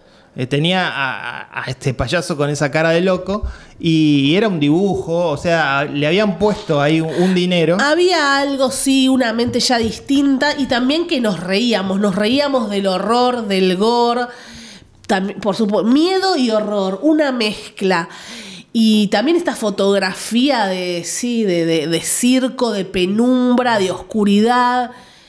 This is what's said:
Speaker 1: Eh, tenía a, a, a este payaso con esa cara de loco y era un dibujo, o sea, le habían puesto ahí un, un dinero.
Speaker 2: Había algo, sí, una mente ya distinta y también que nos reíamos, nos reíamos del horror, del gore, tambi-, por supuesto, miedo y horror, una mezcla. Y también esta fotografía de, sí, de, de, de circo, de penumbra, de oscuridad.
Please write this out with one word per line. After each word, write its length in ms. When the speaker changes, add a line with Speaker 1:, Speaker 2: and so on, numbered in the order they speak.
Speaker 1:
Eh, 100
tenía 400
a, 540
a, 220
a 20
este 300
payaso 420
con 140
esa 200
cara 200
de 100
loco 420
y 560
era 100
un 140
dibujo, 720
o 60
sea, 480
le 220
habían 320
puesto 420
ahí 200
un, 120
un 220
dinero. 460
Speaker 2:
Había 580
algo, 320
sí, 380
una 240
mente 260
ya 200
distinta 760
y 100
también 420
que 120
nos 200
reíamos, 580
nos 160
reíamos 560
del 160
horror, 640
del 280
gore, 500
tambi-, 320
por 160
supuesto, 340
miedo 460
y 140
horror, 520
una 300
mezcla. 760
Y 360
también 280
esta 200
fotografía 1120
de, 380
sí, 380
de, 240
de, 220
de 120
circo, 680
de 140
penumbra, 960
de 100
oscuridad. 1000